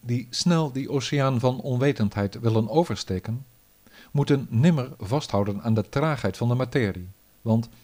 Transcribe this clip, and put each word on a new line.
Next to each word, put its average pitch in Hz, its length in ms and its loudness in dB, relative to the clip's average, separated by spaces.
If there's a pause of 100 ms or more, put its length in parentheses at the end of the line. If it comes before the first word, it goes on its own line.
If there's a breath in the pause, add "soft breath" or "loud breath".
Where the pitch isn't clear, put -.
die 120 300 -2
snel 160 420 0
die 135 180 -6
oceaan 135 500 0
van 127 200 0
onwetendheid 120 800 0
willen 110 280 2
oversteken, 120 760 -2 (680 loud breath)
moeten 139 400 0
nimmer 135 480 2
vasthouden 101 640 -2
aan 113 120 2
de 110 140 0
traagheid 139 480 -2
van 120 120 -2
de 120 60 2
materie, 113 540 -2 (340)
want 117 260 2 (160 soft breath)